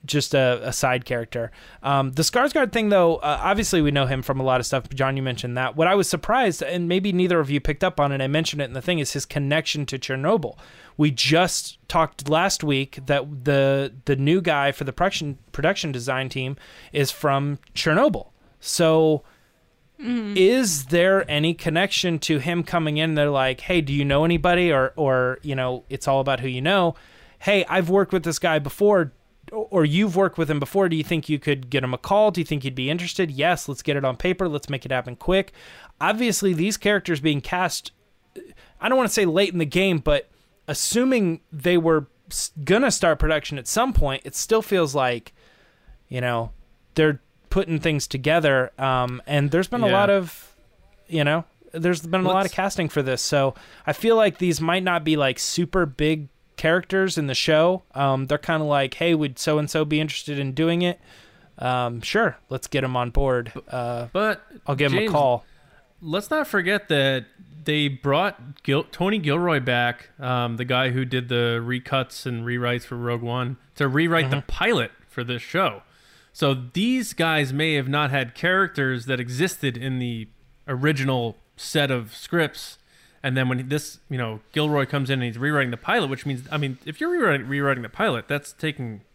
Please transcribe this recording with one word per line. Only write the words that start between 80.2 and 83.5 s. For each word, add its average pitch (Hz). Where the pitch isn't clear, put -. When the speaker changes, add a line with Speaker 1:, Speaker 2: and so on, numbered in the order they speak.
Speaker 3:
original 131
set 143
of 120
scripts. -
And 131
then 127